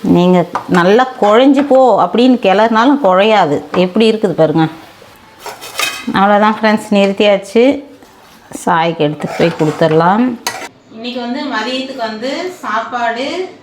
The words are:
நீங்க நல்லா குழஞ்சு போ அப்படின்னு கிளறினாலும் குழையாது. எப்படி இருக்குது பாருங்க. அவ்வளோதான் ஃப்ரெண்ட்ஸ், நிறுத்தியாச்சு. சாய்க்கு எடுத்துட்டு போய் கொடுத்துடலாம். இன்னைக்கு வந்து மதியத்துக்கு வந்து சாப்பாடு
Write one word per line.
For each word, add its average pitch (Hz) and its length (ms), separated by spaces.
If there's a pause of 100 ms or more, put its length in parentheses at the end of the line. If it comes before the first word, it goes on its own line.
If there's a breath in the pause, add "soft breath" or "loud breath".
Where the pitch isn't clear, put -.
நீங்க 180 420 (240)
நல்லா 190 380 (140)
குழஞ்சு 262 460
போ 254 380
அப்படின்னு 240 340
கிளறினாலும் 220 680
குழையாது. 185 580 (140)
எப்படி 214 360
இருக்குது 208 180
பாருங்க. 160 360 (1500)
அவ்வளோதான் 208 500
ஃப்ரெண்ட்ஸ், 214 280
நிறுத்தியாச்சு. 202 960 (800)
சாய்க்கு 170 340
எடுத்துட்டு 156 400
போய் 165 200
கொடுத்துடலாம். 170 800 (540)
இன்னைக்கு 240 280
வந்து 254 240
மதியத்துக்கு 262 520
வந்து 254 640
சாப்பாடு 254 880 (140)